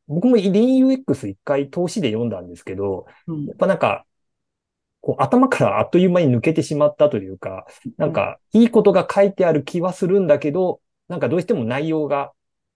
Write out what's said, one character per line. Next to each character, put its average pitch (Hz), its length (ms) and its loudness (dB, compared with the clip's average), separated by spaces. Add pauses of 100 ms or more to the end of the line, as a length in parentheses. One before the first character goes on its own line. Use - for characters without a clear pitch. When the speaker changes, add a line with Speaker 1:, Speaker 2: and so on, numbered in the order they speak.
Speaker 1:
僕 170 180 -2
も 254 100 6
リ 196 140 2
ー - 0 -
ン 240 260 2
ユ 262 120 4
ー 269 40 2
エ - 20 2
ッ 262 100 -6
ク 139 100 -2
ス 117 140 -8
一 98 160 -12
回 139 260 -2
通 175 180 -4
し 202 120 -6
で 139 80 0
読 110 160 -2
ん 117 60 -4
だ 95 100 -8
ん 87 80 -16
で 87 80 -18
す - 80 -20
け 95 120 -10
ど、 95 300 -6 (200)
Speaker 2:
う 165 80 -8
ん。 147 120 -8
Speaker 1:
や - 80 -12
っ - 20 -20
ぱ 185 100 0
な 185 80 0
ん - 40 -4
か、 - 280 -2 (960)
こ 123 160 -4
う、 - 40 -2
頭 247 260 2
か - 160 0
ら 104 160 0
あ 110 40 0
っ - 60 -6
と 170 80 2
い 180 80 4
う 180 40 2
間 175 120 2
に 131 120 2
抜 117 60 0
け 160 140 0
て 160 80 0
し 151 140 -6
ま 147 100 2
っ - 100 -2
た 147 140 4
と 127 80 -4
い 95 100 -8
う 95 80 -14
か、 95 300 -12 (320)
な 160 80 -2
ん 165 60 -4
か、 - 260 -4 (140)
い 226 120 6
い 226 60 2
こ 220 120 4
と 202 100 6
が 180 180 2
書 202 120 2
い 196 120 2
て 196 100 0
あ 160 80 4
る 143 120 0
気 170 160 -6
は 180 120 -2
す 185 140 -4
る 196 140 2
ん 185 60 0
だ 147 120 4
け 147 140 -4
ど、 180 280 -2 (280)
な 175 80 -10
ん 147 40 -10
か 135 80 -2
ど 147 80 0
う 180 40 0
し 170 60 -8
て 240 80 0
も 131 100 -2
内 135 240 -4
容 156 180 -2
が、 139 260 -4 (440)